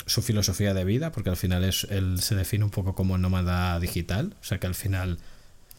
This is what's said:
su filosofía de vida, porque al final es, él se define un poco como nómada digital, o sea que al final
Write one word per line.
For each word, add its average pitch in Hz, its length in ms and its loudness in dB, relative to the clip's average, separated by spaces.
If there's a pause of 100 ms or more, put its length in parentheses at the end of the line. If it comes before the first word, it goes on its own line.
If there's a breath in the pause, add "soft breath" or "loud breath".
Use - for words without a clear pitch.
su - 160 0
filosofía 101 520 2
de 95 100 2
vida, 131 300 0
porque 101 160 -2
al 90 80 0
final 90 260 2
es, 95 260 0
él 92 300 0
se 101 160 0
define 101 300 0
un 101 60 0
poco 95 220 -2
como 92 240 2
nómada 90 640 2
digital, 90 640 -2
o - 20 -20
sea - 160 -4
que 92 80 -2
al 90 80 -2
final 95 440 -2 (600 loud breath)